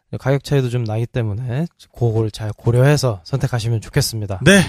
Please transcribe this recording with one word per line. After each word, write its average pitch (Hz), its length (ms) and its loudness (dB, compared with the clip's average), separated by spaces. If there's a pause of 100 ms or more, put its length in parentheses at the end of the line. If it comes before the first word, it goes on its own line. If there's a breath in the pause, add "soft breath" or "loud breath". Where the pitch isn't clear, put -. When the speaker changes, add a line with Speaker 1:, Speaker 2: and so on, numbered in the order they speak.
(180)
Speaker 1:
가격 135 240 0
차이도 135 280 0
좀 123 120 -2
나기 113 240 -4
때문에 120 600 -4 (300)
그걸 113 360 0
잘 107 240 -8
고려해서 127 680 2
선택하시면 120 580 -2
좋겠습니다. 104 640 -4
Speaker 2:
네, 180 260 6